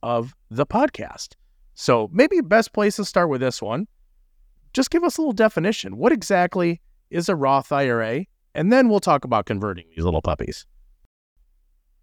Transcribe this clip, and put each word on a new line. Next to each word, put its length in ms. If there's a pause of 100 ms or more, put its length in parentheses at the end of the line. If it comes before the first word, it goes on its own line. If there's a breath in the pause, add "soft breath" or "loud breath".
of 320 (160)
the 120
podcast. 640 (440)
So 400
maybe 280
best 300
place 260
to 80
start 240
with 120
this 220
one. 240 (840)
Just 180
give 120
us 140
a 40
little 120
definition. 640
What 140
exactly 720 (280)
is 200
a 60
Roth 360
I 180
R 140
A? 240 (260)
And 180
then 180
we'll 100
talk 260
about 220
converting 480
these 100
little 160
puppies. 460 (1400)